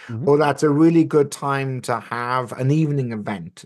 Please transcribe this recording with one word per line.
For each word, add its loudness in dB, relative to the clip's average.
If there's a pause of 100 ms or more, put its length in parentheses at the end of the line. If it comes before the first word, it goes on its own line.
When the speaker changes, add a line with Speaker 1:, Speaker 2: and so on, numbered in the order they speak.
Speaker 1:
Mm-hmm. -6
Speaker 2:
Or 6
that's 0
a 4
really 6
good 2
time -6
to -4
have -4
an 0
evening 0
event, -10